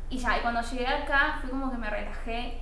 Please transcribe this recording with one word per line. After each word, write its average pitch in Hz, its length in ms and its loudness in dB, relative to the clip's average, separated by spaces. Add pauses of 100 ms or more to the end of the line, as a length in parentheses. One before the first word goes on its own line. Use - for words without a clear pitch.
Y 247 80 -2
ya, 233 200 2
y - 40 2
cuando 233 200 2
llegué 247 260 0
acá, 285 540 2
fue 262 80 -2
como 262 200 0
que 240 80 -2
me 214 120 -2
relajé 233 720 -2